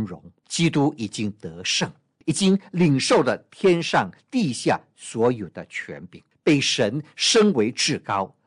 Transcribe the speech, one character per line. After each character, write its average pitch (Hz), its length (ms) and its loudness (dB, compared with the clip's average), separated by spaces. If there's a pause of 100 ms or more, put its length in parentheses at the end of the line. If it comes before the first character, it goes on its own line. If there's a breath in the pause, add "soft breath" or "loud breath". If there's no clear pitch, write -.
荣。 90 200 -12 (240)
基 170 200 0
督 151 300 2
已 - 100 -6
经 107 260 -6
得 85 300 -16
胜， - 280 -4 (340)
已 165 80 -2
经 196 260 2 (120)
领 160 280 2
受 208 220 2
了 120 160 0 (140)
天 175 320 2
上 143 280 0 (200)
地 220 200 0
下 117 300 -2 (140)
所 120 360 0
有 110 180 -6
的 87 180 -14
权 - 400 -12
柄， - 140 -20 (220)
被 147 160 4
神 127 420 0 (140 soft breath)
升 208 380 4
为 117 180 2
至 127 280 -2
高。 98 360 -4 (100)